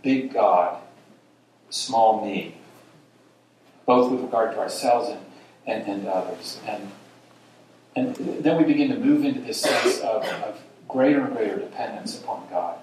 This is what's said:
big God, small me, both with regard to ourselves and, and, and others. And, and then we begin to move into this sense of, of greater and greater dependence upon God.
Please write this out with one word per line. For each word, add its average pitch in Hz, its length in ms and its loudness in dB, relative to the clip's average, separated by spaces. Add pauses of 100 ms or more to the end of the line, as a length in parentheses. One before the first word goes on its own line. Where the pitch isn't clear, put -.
big 135 280 0
God, - 480 2 (920)
small 113 540 2
me, - 320 -6 (1300)
both 123 260 6
with 127 100 -2
regard - 300 0
to - 80 -6
ourselves - 500 0
and, - 100 -10 (460)
and, 110 220 -6
and 98 200 -6
others. - 600 -6
And, 101 240 -10 (1040)
and - 200 -2 (280)
then 165 140 4
we 160 60 6
begin 151 260 4
to - 80 -2
move 147 280 4
into - 160 -2
this - 180 -8
sense - 420 2
of, 95 220 -2
of - 360 -6 (280)
greater 135 380 4
and - 100 -4
greater - 220 -2
dependence - 640 -8
upon - 280 -10
God. - 340 -4